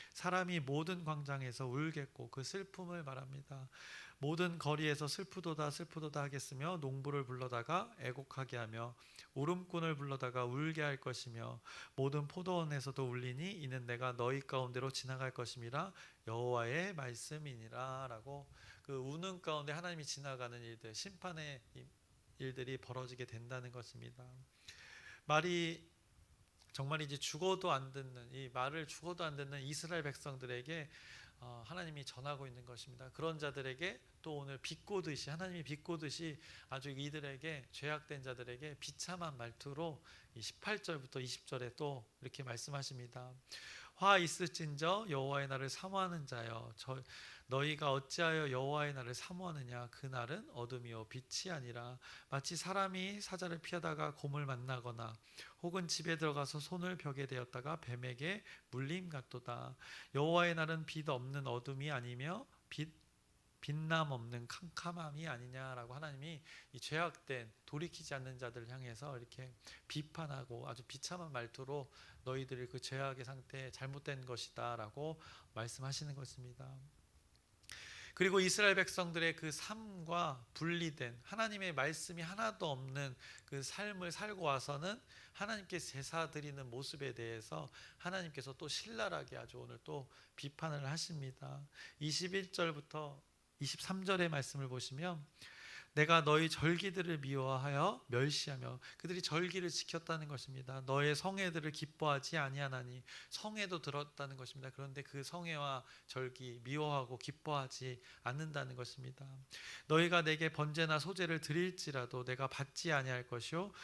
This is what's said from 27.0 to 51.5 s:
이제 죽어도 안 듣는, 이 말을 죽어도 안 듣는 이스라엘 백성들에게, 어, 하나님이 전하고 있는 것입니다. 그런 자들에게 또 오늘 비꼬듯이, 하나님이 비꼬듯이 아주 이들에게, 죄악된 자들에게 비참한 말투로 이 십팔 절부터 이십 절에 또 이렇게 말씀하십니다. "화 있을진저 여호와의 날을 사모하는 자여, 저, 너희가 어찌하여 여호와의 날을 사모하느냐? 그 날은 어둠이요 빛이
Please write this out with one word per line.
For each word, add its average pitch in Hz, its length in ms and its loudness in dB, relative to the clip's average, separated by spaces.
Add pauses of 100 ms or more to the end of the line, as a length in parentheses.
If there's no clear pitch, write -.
이제 143 160 -4
죽어도 180 540 4
안 131 200 2
듣는, 131 420 -8
이 131 160 -6
말을 139 380 0
죽어도 175 360 -4
안 151 120 -2
듣는 139 260 -4
이스라엘 156 420 -2
백성들에게, 135 840 -4 (500)
어, 120 280 -12
하나님이 160 380 -6
전하고 139 420 -6
있는 123 180 -12
것입니다. 123 460 -12
그런 160 260 0
자들에게 143 640 -2 (200)
또 156 160 -4
오늘 139 200 -6
비꼬듯이, 160 720 -2
하나님이 175 340 -4
비꼬듯이 151 760 -2 (300)
아주 135 200 -4
이들에게, 139 800 -4
죄악된 143 520 -2
자들에게 127 560 -6
비참한 165 580 -4
말투로 139 640 -4 (340)
이 117 60 -8
십팔 202 420 -2
절부터 143 360 -4
이십 127 260 -4
절에 123 300 -4
또 143 340 -2 (120)
이렇게 131 220 -8
말씀하십니다. 127 920 -4 (640)
"화 196 220 12
있을진저 165 920 4
여호와의 139 400 4
날을 135 200 0
사모하는 185 560 0
자여, 117 520 -4
저, 131 260 -4 (440)
너희가 147 440 4
어찌하여 156 580 4
여호와의 143 460 2
날을 123 180 -4
사모하느냐? 135 800 -6
그 - 160 -8
날은 131 440 -2
어둠이요 120 580 -4
빛이 - 420 -4